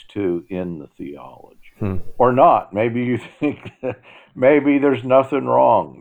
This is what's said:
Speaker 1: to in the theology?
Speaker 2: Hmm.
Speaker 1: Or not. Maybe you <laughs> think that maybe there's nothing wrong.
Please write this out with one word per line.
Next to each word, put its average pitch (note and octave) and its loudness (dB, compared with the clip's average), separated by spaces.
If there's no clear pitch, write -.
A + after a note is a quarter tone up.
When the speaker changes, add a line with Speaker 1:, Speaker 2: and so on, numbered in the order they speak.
Speaker 1:
to F2+ -4
in F2+ -8
the C2+ -20
theology? C2+ -18
Speaker 2:
Hmm. F#2+ -4
Speaker 1:
Or B2 4
not. B2+ 2
Maybe A#2 -2
you B2 -2
<laughs> - -20
think C#3 -6
that B2+ -10
maybe C#3 2
there's C3+ 0
nothing C3 0
wrong. A#2+ 2